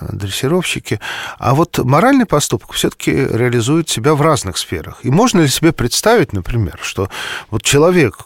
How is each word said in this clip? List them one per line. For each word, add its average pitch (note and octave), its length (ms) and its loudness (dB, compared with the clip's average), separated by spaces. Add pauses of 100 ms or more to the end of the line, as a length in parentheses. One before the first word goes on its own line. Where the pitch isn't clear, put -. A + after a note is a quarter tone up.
(120)
дрессировщики. G#2 880 -4 (380)
А - 160 0
вот D#3+ 240 0
моральный G#3 480 4
поступок - 460 -2
все-таки - 400 -4
реализует B2 760 0
себя C#3 280 0
в C#3 80 0
разных C#3+ 340 0
сферах. - 460 -8
И A#2+ 80 -2
можно G3+ 300 4
ли D3+ 60 4
себе D#3 260 2
представить, F#3+ 600 0
например, G2 480 -4
что - 280 -6 (420)
вот A2 100 -4
человек, D#3 640 4